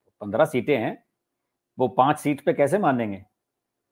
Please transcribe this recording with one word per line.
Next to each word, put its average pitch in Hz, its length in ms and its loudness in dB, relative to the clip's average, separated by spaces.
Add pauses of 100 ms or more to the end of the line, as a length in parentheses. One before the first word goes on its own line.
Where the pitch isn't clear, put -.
(200)
पन्द्रह 107 240 2
सीटें 135 340 0
हैं, 139 260 -6 (720)
वो 127 100 2
पांच 139 300 2
सीट 143 220 -2
पे 170 120 0
कैसे 147 260 2
मानेंगे? 117 460 -2 (680)